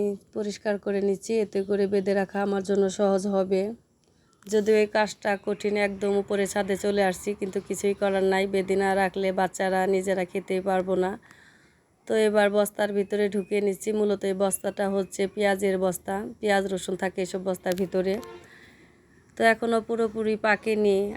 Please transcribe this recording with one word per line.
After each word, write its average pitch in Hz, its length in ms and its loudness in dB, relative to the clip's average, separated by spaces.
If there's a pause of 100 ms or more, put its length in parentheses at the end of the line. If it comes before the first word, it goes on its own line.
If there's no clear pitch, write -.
(320)
পরিষ্কার 208 480 -6
করে 202 220 -4
নিচ্ছি, 196 380 -2
এতে 202 220 -2
করে 196 260 0
বেঁধে 196 260 0
রাখা 196 280 -2
আমার 196 220 -2
জন্য 196 260 2
সহজ 196 380 2
হবে। 190 340 0 (840)
যদিও 214 300 2
এই 214 120 4
কাজটা 214 500 0
কঠিন, 208 400 -4
একদম 202 400 -2
উপরে 202 300 0
ছাদে 196 300 -2
চলে 202 260 0
আসছি, 185 300 0
কিন্তু 202 260 -6
কিছুই 196 340 -2
করার 196 320 0
নাই। 190 220 2
বেঁধে 196 280 0
না 196 200 2
রাখলে 196 360 0
বাচ্চারা 185 560 0
নিজেরা 190 380 0
খেতেই 185 360 -4
পারবো 190 340 0
না। 185 160 0 (960)
তো 226 100 -2
এবার 214 320 4
বস্তার 208 440 2
ভিতরে 202 360 0
ঢুকিয়ে 202 320 -2
নিচ্ছি। 202 300 -2
মূলত 208 320 0
এই 196 120 -2
বস্তাটা 196 540 -2
হচ্ছে 196 380 -2
পেঁয়াজের 196 500 0
বস্তা, 185 380 -2 (180)
পেঁয়াজ 202 320 2
রসুন 185 300 -4
থাকে 185 260 -4
এসব 185 220 -4
বস্তার 185 320 -2
ভিতরে। 185 380 -2 (1200)
তো - 60 -4
এখনও 226 380 2
পুরোপুরি 220 560 -2
পাকেনি, 208 600 2 (200)